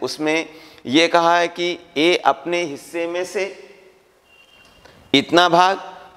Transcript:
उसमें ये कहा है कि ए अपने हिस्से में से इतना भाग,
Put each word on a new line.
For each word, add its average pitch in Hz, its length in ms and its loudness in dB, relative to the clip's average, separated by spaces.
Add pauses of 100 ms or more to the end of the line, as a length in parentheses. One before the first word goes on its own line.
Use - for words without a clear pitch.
उसमें 156 460 -4 (360)
ये 151 220 2
कहा 170 300 2
है 175 100 0
कि 175 320 -6 (180)
ए 170 180 2
अपने 170 460 -2
हिस्से 170 460 -8
में 175 180 -6
से 190 480 -10 (1400)
इतना 170 360 4
भाग, 180 300 2 (380)